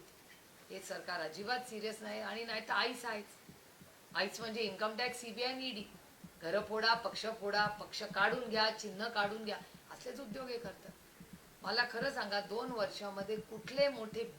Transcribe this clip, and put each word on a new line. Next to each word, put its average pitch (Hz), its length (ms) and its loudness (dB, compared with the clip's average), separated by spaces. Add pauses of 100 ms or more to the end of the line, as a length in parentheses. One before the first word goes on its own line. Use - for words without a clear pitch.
(720)
हे 185 100 -8
सरकार 175 400 -4
अजिबात 190 380 0 (120)
सिरियस 214 320 -4
नाही 214 180 -4
आणि 214 240 -4
नाही 220 240 -4
तर 247 40 2
आईस 240 320 2
आहेच. 214 200 -2 (920)
आईस 196 260 2
म्हणजे 220 200 -2
इन्कम 214 360 0
टॅक्स, 240 240 0
सीबीआय 240 320 -2
आणि 262 160 -2
ईडी. 208 160 -4 (580)
घरं 175 260 4
फोडा, 220 260 6
पक्ष 208 320 -2 (140)
फोडा, 202 260 6
पक्ष - 360 -4
काढून 220 460 4
घ्या, 220 300 6
चिन्ह 208 300 -4
काढून 214 360 2
घ्या, 208 140 -2 (320)
असलेच - 300 -8
उद्योग 254 280 -6
हे 240 100 -2
करतात. - 320 -10 (720)
मला 214 280 4
खरं 247 200 2
सांगा, 208 300 0
दोन 247 320 -2
वर्षामध्ये 196 640 0
कुठले 240 520 2
मोठे 220 500 -4